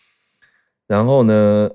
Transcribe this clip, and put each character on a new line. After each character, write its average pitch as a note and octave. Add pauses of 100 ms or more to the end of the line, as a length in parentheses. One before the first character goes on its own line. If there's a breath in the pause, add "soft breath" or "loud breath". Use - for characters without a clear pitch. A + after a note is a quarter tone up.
(840)
然 G#2
后 C3
呢， G#2